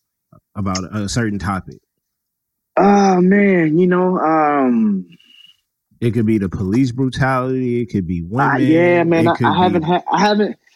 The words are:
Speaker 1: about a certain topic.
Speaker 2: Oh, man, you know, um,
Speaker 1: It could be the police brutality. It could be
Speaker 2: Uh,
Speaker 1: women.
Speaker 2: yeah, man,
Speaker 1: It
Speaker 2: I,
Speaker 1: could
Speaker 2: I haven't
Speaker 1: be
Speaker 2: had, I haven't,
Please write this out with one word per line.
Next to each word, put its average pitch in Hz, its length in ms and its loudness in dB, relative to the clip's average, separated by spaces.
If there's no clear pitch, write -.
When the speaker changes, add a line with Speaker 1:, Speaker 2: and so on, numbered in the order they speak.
Speaker 1:
about 95 280 -6
a 101 160 -6
certain 107 300 -4
topic. 90 400 -8
Speaker 2:
Oh, 196 440 4
man, 185 560 2
you 185 100 4
know, 180 320 0
um, 131 840 0
Speaker 1:
It 117 100 0
could 113 140 0
be 110 120 2
the 98 120 -2
police 101 420 -2
brutality. 127 880 -2
It 113 60 -6
could 98 200 -4
be 87 140 -6
Speaker 2:
Uh, 82 80 -10
Speaker 1:
women. 139 320 0
Speaker 2:
yeah, 170 440 2
man, 165 220 2
Speaker 1:
It 170 40 2
Speaker 2:
I, - 40 0
Speaker 1:
could 123 120 0
Speaker 2:
I 170 160 2
haven't 175 200 2
Speaker 1:
be 156 40 -4
Speaker 2:
had, 175 240 0
I 165 80 0
haven't, 208 380 0